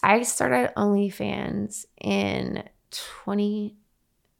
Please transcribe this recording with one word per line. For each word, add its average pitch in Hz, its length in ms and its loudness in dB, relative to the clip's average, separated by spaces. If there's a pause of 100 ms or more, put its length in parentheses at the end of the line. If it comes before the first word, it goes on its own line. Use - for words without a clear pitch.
I 214 200 6
started 254 560 2
OnlyFans 202 1080 0 (160)
in 196 640 -2 (260)
twenty 208 840 -4 (640)